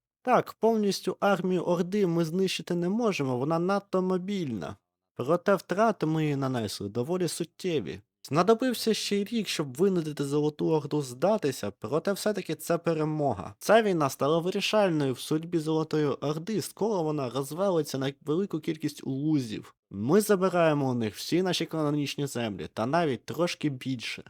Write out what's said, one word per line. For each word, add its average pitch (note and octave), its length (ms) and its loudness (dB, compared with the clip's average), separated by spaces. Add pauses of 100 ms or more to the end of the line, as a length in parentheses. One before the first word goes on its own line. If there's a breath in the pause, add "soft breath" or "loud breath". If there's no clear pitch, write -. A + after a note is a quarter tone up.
(220)
Так, A#3+ 320 2
повністю G#3+ 680 2
армію F#3 420 2
Орди F3+ 460 0
ми E3+ 180 2
знищити F3 500 -2
не F3 140 0
можемо, F#3 480 0
вона D#3 220 0
надто F#3+ 420 0
мобільна. F3+ 720 -2 (400)
Проте E3+ 400 2
втрати G3+ 500 0
ми D#3+ 180 2
її D3 120 2
нанесли B2 540 -2
доволі D#3 380 -2
суттєві. D3 760 -4 (220)
Знадобився A3 680 2
ще - 240 -2
й G3+ 60 0
рік, G#3+ 240 -2
щоб C3+ 300 -6
винудити D#3+ 480 2
Золоту D3+ 440 0
Орду D3+ 320 0
здатися, C3+ 760 0
проте D3+ 340 -2
все-таки F#3+ 420 -4
це E3+ 220 0
перемога. D#3 840 0
Ця A3 220 6
війна E3+ 280 2
стала D3+ 300 2
вирішальною F3+ 760 2
в A#2+ 60 -6
судьбі E3 400 -2
Золотої D#3 460 0
Орди, D#3 560 -2
скоро G3 420 -2
вона D3+ 260 -2
розвалиться D3+ 680 -2
на C3+ 160 -2 (120)
велику E3+ 340 -2
кількість E3 440 -6
улузів. C3+ 720 -2 (160)
Ми B2 300 2
забираємо E3+ 680 4
у B2 40 0
них A2+ 220 -2
всі - 260 0
наші F3 240 0
канонічні D3 640 -2
землі G#2+ 460 -4
та G#2+ 120 -2
навіть D3 400 0
трошки D3+ 440 -2
більше. B2+ 600 -8